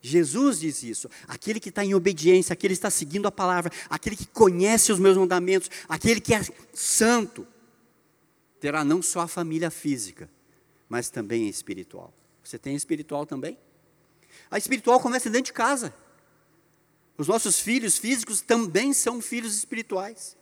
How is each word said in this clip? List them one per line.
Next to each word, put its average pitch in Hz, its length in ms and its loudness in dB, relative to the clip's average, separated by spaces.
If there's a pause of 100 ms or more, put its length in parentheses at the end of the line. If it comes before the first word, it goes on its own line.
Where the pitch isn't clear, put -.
Jesus 170 580 2
diz 151 240 -6
isso, 113 260 -10 (180)
aquele - 320 -6
que 196 120 -14
tá 202 120 -4
em 196 100 0
obediência, 185 600 4
aquele 190 200 0
que 185 40 -2
está 208 120 -2
seguindo 185 380 -2
a 196 40 -2
palavra, 180 400 0 (180)
aquele 208 260 -6
que - 120 -14
conhece 208 640 4
os 190 80 2
meus 190 180 8
mandamentos, 180 520 2 (200)
aquele 214 320 2
que 233 120 2
é 214 80 2 (320)
santo, 226 720 2 (1120)
terá 147 260 -2
não 160 160 2
só 175 200 -2
a 170 60 -2
família 165 420 -4
física, 110 600 -8 (580)
mas 120 220 -6
também 113 380 -4
a - 20 -2
espiritual. 92 640 -14 (280)
Você - 160 -18
tem 139 160 -8
a 143 40 -6
espiritual 147 480 -6
também? 151 320 -10 (920)
A - 80 -4
espiritual 240 440 2
começa 247 280 -2
dentro 247 180 0
de - 60 -14
casa. 240 400 -2 (1200)
Os 147 100 -4
nossos 208 320 2
filhos 226 380 0
físicos 226 420 -4
também 233 540 0
são 240 260 -2
filhos 226 380 -6
espirituais. 214 840 -8